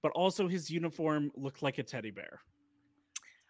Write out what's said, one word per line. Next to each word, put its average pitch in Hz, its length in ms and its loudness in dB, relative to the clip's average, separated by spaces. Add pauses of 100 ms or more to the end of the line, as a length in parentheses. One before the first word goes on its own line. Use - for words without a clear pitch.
but 156 100 4
also 185 360 4
his 170 220 -2
uniform 156 680 0
looked 135 260 -6
like 139 160 0
a 127 60 0
teddy 110 260 -6
bear. - 300 -12 (1080)